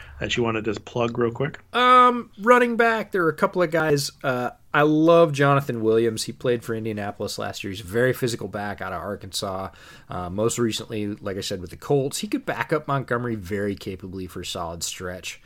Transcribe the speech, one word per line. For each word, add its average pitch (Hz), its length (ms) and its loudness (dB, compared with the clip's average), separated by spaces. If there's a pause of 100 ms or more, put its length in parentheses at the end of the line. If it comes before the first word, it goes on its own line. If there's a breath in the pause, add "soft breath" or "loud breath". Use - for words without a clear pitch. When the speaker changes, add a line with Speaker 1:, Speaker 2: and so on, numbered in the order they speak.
(180 loud breath)
Speaker 1:
that - 180 -4
you 123 60 2
wanted 110 220 0
to 110 100 -2
plug 120 420 -4
real 120 140 0
quick? 135 300 -4 (140)
Speaker 2:
Um, 247 560 6 (100)
running 240 360 4
back, 220 360 0
there 180 120 2
are 160 60 4
a 147 60 -2
couple 196 260 2
of 165 80 2
guys. 156 400 2 (120)
Uh, 123 280 -2 (240)
I 147 80 6
love 160 500 6
Jonathan 139 480 2
Williams. 110 440 2
He - 80 -8
played 120 300 0
for 117 120 -4
Indianapolis 104 640 -6
last 104 260 -8
year. 101 60 -8
He's 98 100 -10
a 104 40 -14
very 117 280 2
physical 117 360 -4
back 101 340 -8
out 92 100 -6
of 87 80 -6
Arkansas. 95 720 -6 (400 loud breath)
Uh, 90 180 -8
most 107 300 -2
recently, 110 480 -2
like 101 320 -6
I - 20 -4
said, 95 220 -6
with 90 80 -12
the 87 60 -16
Colts. 139 420 0
He - 80 -6
could 269 180 -4
back - 280 -4
up 151 140 0
Montgomery 123 500 -2
very 101 400 -4
capably 95 500 -10
for 90 140 -12
a 85 60 -10
solid 85 360 -8
stretch. - 640 -10